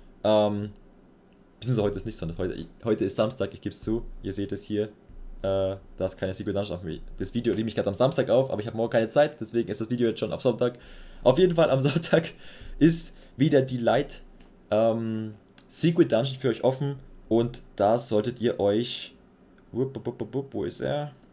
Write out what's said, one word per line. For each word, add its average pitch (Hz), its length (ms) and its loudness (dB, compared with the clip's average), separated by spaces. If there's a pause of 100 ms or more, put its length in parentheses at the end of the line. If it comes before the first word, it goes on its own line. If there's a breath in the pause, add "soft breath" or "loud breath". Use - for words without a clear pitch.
(240 loud breath)
Ähm, 104 460 2 (880)
beziehungsweise 113 240 0
heute 101 140 0
ist 90 80 -8
nicht 110 100 -8
Sonntag, 82 220 -6
heute, 92 280 -4 (160)
heute 110 220 2
ist 95 120 -2
Samstag, 107 360 0
ich - 80 -18
geb's - 200 -8
zu. - 260 -2 (160)
Ihr 98 100 -6
seht 98 200 -4
es 101 100 -6
hier, 104 220 0 (580)
äh, 190 340 0
da 98 40 -14 (180)
ist 92 180 -4
keine 95 160 -4
Secret 98 240 -4
Dungeon 98 200 -4
auf 85 60 -10
dem, 78 180 -8 (180)
das 98 160 -6
Video 117 200 0
nehme 110 140 -2
ich 107 60 -6
grad - 120 -2
am 101 80 0
Samstag 127 360 2
auf, 131 200 4
aber 104 120 -4
ich 110 40 -8
hab 113 80 -6
morgen 113 180 -2
keine 113 180 2
Zeit, 151 280 2
deswegen 113 320 -2
ist - 120 -6
das 113 80 -6
Video 120 180 2
jetzt 110 120 -2
schon 101 120 -4
auf 87 80 -4
Sonntag. 120 380 0 (460 loud breath)
Auf - 140 6
jeden 175 160 6
Fall 160 140 4
am 135 120 2
<laughs> - 20 0
Sonntag 165 500 2 (460 loud breath)
ist 165 360 4 (220 soft breath)
wieder 139 240 4
die 127 180 0
Light, 117 440 0 (480)
ähm, 110 640 0 (340)
Secret 165 420 4
Dungeon 123 260 2
für - 120 -2
euch 113 160 0
offen 139 320 0 (320)
und 117 340 0 (140)
da 104 220 4
solltet 117 420 -2
ihr 117 200 0
euch, 104 540 0 (560)
wupp, 131 260 -4
wupp, 120 240 -8
wupp, 110 140 -8
wupp, 135 180 -6
wo 107 120 -4
ist - 180 -8
er? 143 300 -4 (200)